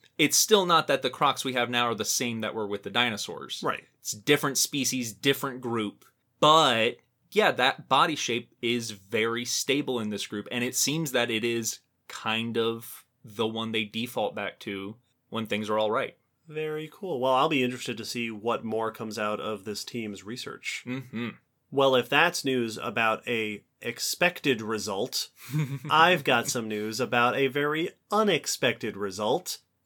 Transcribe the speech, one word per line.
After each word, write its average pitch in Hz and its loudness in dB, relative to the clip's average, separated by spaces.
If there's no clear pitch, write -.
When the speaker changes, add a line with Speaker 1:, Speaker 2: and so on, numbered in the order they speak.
Speaker 1:
It's 147 4
still 202 6
not 165 4
that 135 2
the - 0
crocs - 0
we 131 -4
have 120 0
now 120 2
are 117 0
the 104 -2
same 117 -2
that 107 -4
were 110 -2
with 101 -6
the 98 -10
dinosaurs. 101 -4
Speaker 2:
Right. 123 -4
Speaker 1:
It's - -8
different 139 2
species, 127 -2
different 135 -2
group. 117 -4
But, 139 6
yeah, 196 4
that 123 0
body 151 4
shape 117 -4
is 117 0
very 113 -2
stable 135 0
in 107 -4
this 101 -4
group, 104 -8
and 120 -2
it 127 -4
seems 147 -2
that 120 2
it 110 0
is 117 -2
kind 113 -4
of 117 -4
the 110 -4
one 110 -4
they 113 -2
default 110 -4
back 101 -8
to 101 -8
when 113 -6
things 104 -2
are 107 2
all 107 2
right. 123 -2
Speaker 2:
Very 156 -8
cool. 170 -6
Well, 131 4
I'll 135 6
be 143 2
interested 123 -2
to 113 -10
see 117 -6
what 110 -2
more 110 -2
comes 110 -8
out 107 -2
of 101 -6
this 104 -6
team's 107 -8
research. - -10
Speaker 1:
Mm-hmm. 120 -8
Speaker 2:
Well, 135 6
if 120 2
that's 165 4
news 120 0
about 110 0
a 110 -4
expected 131 -2
result, 107 -4
Speaker 1:
<laughs> 147 -4
Speaker 2:
I've 160 6
got 123 2
some 113 -4
news 107 -4
about 120 4
a 135 2
very 147 -2
unexpected 143 0
result 104 -2